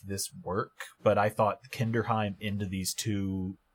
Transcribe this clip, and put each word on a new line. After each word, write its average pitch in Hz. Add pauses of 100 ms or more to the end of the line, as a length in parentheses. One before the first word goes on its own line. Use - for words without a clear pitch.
this 98 (120)
work, 90 (300)
but 104
I 104
thought -
Kinderheim 113
into 101
these 92
two 98 (180)